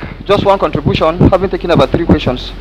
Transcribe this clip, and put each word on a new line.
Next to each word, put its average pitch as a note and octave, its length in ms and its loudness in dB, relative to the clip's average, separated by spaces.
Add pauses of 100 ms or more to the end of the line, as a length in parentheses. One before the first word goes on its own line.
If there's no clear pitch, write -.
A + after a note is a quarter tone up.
(240)
just G3 200 2
one G3 140 2
contribution, D#3+ 600 0 (100)
having F#3 220 0
taken F3+ 220 -4
about C#3 180 2
three E3+ 160 -2
questions. C#3+ 540 -2